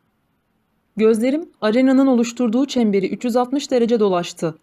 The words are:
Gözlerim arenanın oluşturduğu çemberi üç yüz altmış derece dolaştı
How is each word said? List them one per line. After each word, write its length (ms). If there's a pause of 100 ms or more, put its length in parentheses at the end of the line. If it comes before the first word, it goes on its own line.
(960)
Gözlerim 520 (120)
arenanın 460
oluşturduğu 580
çemberi 440
üç 160
yüz 100
altmış 360
derece 280
dolaştı 640